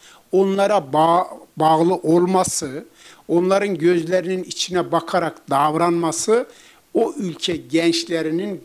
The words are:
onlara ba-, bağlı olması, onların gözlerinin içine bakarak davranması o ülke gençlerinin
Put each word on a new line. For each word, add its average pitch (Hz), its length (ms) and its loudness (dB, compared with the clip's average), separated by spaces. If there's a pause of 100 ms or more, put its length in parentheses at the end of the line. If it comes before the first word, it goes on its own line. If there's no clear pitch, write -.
(320)
onlara 196 440 2
ba-, 160 500 2 (300)
bağlı 160 380 4
olması, 175 920 0 (440)
onların 185 500 0
gözlerinin 175 680 0
içine - 480 -4
bakarak 165 580 -4
davranması 165 960 0 (480)
o 240 240 0
ülke 170 380 -6
gençlerinin 165 1080 -2